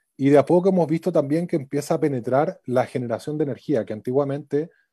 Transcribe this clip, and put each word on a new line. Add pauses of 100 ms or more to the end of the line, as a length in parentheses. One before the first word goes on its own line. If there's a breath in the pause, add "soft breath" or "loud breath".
(160)
Y
de
a
poco
hemos
visto
también
que
empieza
a
penetrar
la
generación
de
energía,
que
antiguamente (220)